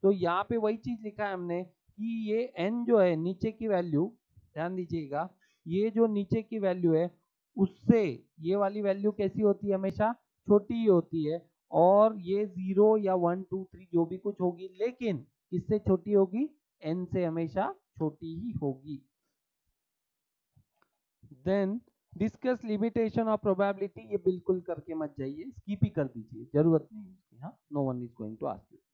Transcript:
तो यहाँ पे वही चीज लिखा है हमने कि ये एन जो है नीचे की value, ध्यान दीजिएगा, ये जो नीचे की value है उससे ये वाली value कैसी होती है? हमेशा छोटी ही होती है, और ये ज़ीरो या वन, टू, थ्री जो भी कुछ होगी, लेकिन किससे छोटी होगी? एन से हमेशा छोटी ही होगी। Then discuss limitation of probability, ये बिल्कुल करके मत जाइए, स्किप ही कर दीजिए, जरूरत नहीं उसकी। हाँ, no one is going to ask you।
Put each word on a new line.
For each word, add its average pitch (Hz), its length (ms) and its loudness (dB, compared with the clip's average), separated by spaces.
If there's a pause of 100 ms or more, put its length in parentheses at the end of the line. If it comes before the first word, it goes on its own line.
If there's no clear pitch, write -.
तो 196 80 6
यहाँ 180 380 0
पे 233 80 0
वही 220 200 0
चीज 226 260 -8
लिखा 208 240 -6
है 196 60 -4
हमने 175 300 -4
कि 214 680 -8
ये 220 100 0 (160)
एन 220 280 -2
जो 226 140 6
है 180 160 6
नीचे 180 360 -4
की 220 160 -8
value, 175 440 0 (420)
ध्यान 170 220 -6
दीजिएगा, 160 540 -4 (360)
ये 190 260 0
जो 226 160 4
नीचे 208 340 0
की 220 180 -8
value 180 340 2
है 170 160 2 (480)
उससे 208 460 2 (380)
ये 170 140 0
वाली 202 260 0
value 202 320 0
कैसी 202 280 -2
होती 202 260 2
है? 202 80 0
हमेशा 196 380 0 (340)
छोटी 208 260 4
ही 226 120 -2
होती 170 380 4
है, 160 180 -2 (300)
और 202 480 6
ये 196 280 -2
ज़ीरो 190 500 4
या 190 180 0
वन, 180 280 0
टू, 190 220 -6
थ्री 180 280 -20
जो 170 120 4
भी 175 120 -8
कुछ 196 240 -6
होगी, 180 260 -2 (120)
लेकिन 220 460 -2 (260)
किससे 208 280 -2
छोटी 196 340 0
होगी? 202 360 2 (340)
एन 175 220 -2
से 180 200 -2
हमेशा 165 480 -2 (240)
छोटी 160 380 -6
ही 214 180 -8
होगी। 139 480 -6 (2500)
Then 196 360 -2 (340)
discuss 220 500 -4
limitation 226 640 0
of 214 140 0
probability, 196 680 -2
ये 202 140 -2
बिल्कुल 185 360 0
करके 165 340 -8
मत 151 240 -6
जाइए, 147 300 -8
स्किप 202 340 -4
ही 214 60 0
कर 156 160 -2
दीजिए, 117 480 -14
जरूरत 156 400 4
नहीं 107 120 -16
उसकी। - 320 -20
हाँ, 147 200 -16 (160)
no 143 100 -2
one 127 200 -4
is 120 100 -14
going 110 240 -12
to 143 140 -6
ask 87 200 -12
you। - 80 -20 (140)